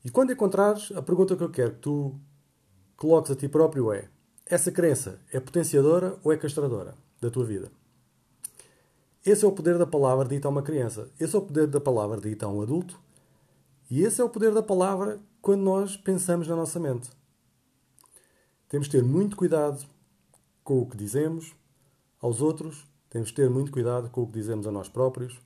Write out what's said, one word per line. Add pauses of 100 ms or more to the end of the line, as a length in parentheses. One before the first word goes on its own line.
E
quando
encontrares,
a
pergunta
que
eu
quero
que
tu (800)
coloques
a
ti
próprio
é: (360)
essa
crença (120)
é
potenciadora
ou
é
castradora (260)
da
tua
vida? (1500)
Esse
é
o
poder
da
palavra
dita
a
uma
criança.
Esse
é
o
poder
da
palavra
dita
a
um
adulto. (920)
E
esse
é
o
poder
da
palavra (220)
quando
nós
pensamos
na
nossa
mente. (1600)
Temos
de
ter
muito
cuidado (800)
com
o
que
dizemos (680)
aos
outros. (220)
Temos
de
ter
muito
cuidado
com
o
que
dizemos
a
nós
próprios.